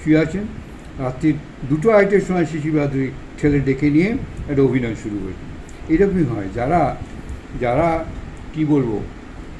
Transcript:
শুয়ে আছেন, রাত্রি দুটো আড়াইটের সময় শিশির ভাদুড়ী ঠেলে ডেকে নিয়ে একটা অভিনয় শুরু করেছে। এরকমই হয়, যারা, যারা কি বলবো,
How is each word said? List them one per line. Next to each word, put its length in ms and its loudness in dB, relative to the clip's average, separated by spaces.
শুয়ে 140 6
আছেন, 240 0
রাত্রি 340 0
দুটো 220 2
আড়াইটের 300 6
সময় 260 0
শিশির 260 -4
ভাদুড়ী 360 0
ঠেলে 200 4
ডেকে 300 2
নিয়ে 260 4
একটা 120 4
অভিনয় 400 2
শুরু 200 -6
করেছে। 720 -6
এরকমই 300 4
হয়, 200 -2
যারা, 420 2
যারা 440 2
কি 120 -2
বলবো, 360 2